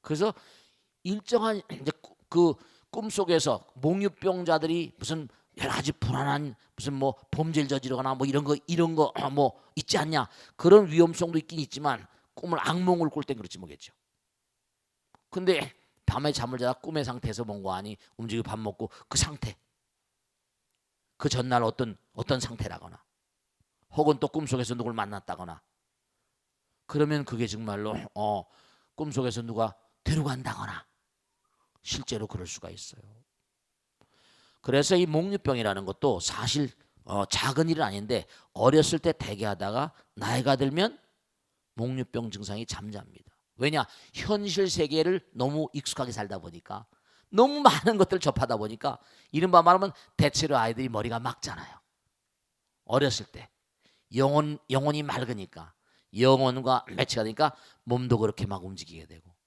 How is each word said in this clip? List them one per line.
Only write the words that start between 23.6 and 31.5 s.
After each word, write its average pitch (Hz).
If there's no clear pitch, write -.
혹은 147
또 143
꿈속에서 127
누굴 120
만났다거나 95
그러면 147
그게 117
정말로, 107
어, 104
꿈속에서 127
누가 113
데려간다거나 131